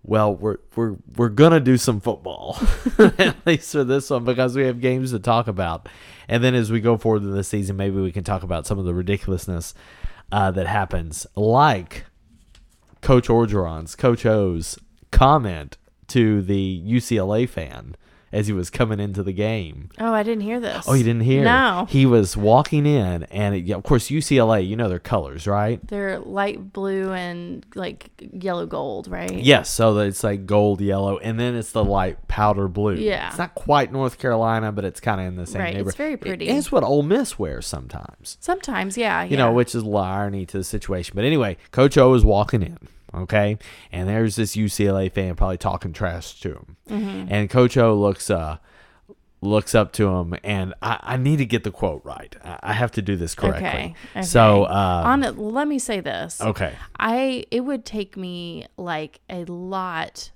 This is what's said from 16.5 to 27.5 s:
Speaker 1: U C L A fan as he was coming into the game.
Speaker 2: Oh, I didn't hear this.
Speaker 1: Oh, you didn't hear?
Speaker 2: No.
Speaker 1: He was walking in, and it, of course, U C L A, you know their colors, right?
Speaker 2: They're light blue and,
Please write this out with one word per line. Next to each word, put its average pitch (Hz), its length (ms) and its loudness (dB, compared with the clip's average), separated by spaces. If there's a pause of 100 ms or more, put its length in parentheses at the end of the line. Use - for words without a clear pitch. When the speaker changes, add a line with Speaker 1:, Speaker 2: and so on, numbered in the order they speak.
Speaker 1:
U 95 400 -2
C 117 180 -2
L 98 160 0
A 117 120 0
fan 73 500 -12 (360)
as 104 140 -2
he 107 80 -2
was 90 160 -4
coming 110 280 -2
into 101 240 -4
the 95 100 -4
game. 92 680 -6
Speaker 2:
Oh, 226 160 -2
I 214 80 0
didn't 220 220 -4
hear 226 140 -6
this. 214 300 -8
Speaker 1:
Oh, 135 60 4
you 127 100 4
didn't 117 200 0
hear? 135 200 4
Speaker 2:
No. 226 460 2
Speaker 1:
He 135 160 6
was 113 280 6
walking 131 520 4
in, 95 380 2
and 101 300 -2
it, 90 180 -4
of 92 100 -6
course, 127 280 2
U 151 120 0
C 143 160 4
L 113 160 6
A, 104 60 4
you 95 160 -2
know 117 120 -2
their 90 100 -2
colors, 82 480 -4
right? 104 400 -2
Speaker 2:
They're 190 320 -6
light 196 540 -8
blue 190 400 -4
and, 175 600 -10